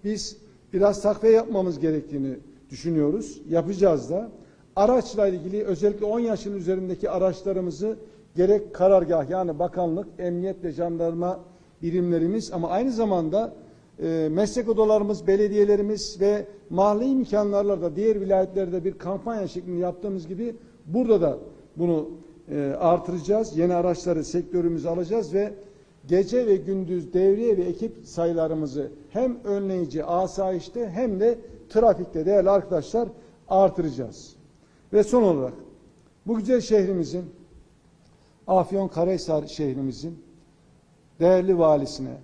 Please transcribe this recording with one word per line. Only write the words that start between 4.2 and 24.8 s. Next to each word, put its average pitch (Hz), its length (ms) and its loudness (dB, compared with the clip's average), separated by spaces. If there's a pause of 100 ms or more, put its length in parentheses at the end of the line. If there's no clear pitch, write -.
Araçla 214 520 2
ilgili 185 360 -4
özellikle 202 420 0
on 220 140 -2
yaşın 208 380 -4
üzerindeki 185 520 -4
araçlarımızı 185 880 -2 (380)
gerek 202 380 2
karargah, 175 560 4
yani 170 300 -2
bakanlık, 175 480 -2 (120)
emniyet 180 440 -6
ve 170 80 -6
jandarma 170 680 -4 (420)
birimlerimiz 175 720 0
ama 170 160 -4
aynı 233 220 0
zamanda, 208 640 0 (500)
e, 160 280 0
meslek 208 380 0
odalarımız, 214 580 2
belediyelerimiz 202 920 2
ve 202 240 2 (240)
mahalle 208 360 2
imkanlarla 208 760 0
da 165 140 -4
diğer 208 260 2
vilayetlerde 190 640 0
bir 190 140 -4
kampanya 196 500 -6
şeklinde 180 320 -8
yaptığımız 180 480 -6
gibi 220 280 -8 (300)
burada 214 360 4
da 147 160 0 (380)
bunu, 160 340 0 (420)
e, 147 100 -4 (180)
artıracağız. 175 760 0
Yeni 175 160 2
araçları 175 500 0
sektörümüze 170 680 -2